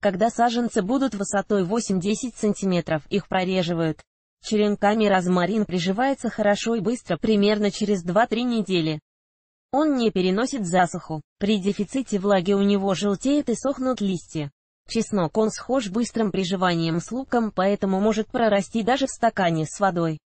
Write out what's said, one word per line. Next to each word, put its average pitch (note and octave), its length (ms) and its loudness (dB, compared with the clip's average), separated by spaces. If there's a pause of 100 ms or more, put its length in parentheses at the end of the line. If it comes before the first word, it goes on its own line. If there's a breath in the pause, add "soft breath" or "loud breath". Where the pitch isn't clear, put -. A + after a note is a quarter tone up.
Когда G3+ 300 2
саженцы A#3 520 0
будут B3+ 320 0
высотой G3 500 0
восемь-десять G#3 720 -2
сантиметров, F#3 720 -2
их - 200 -2
прореживают. F3 720 0 (420)
Черенками G#3 640 2
розмарин F#3 580 2
приживается F#3+ 640 -2
хорошо G#3 480 0
и A3+ 40 -2
быстро, F#3+ 360 -2
примерно G#3 540 2
через G3+ 320 -2
два-три G#3+ 420 2
недели. F#3 560 0 (720)
Он D4 240 2
не A3+ 140 2
переносит G3 560 0
засуху. E3 560 0 (160)
При G#3 200 2
дефиците G3+ 600 -2
влаги F#3+ 340 2
у G3 100 2
него G3 320 2
желтеют G#3 540 0
и A#3 60 0
сохнут C4 460 -2
листья. E3 500 -4 (380)
Чеснок, G3+ 480 -2
он A3 140 2
схож B3 380 -2
быстрым A3 420 -2
приживанием F3 680 0
с - 120 -12
луком, A#3+ 400 -2
поэтому F#3+ 480 0
может A3 280 0
прорасти A3 540 0
даже C4 240 2
в - 40 -4
стакане E3+ 560 0
с - 120 -12
водой. E3+ 400 0 (140)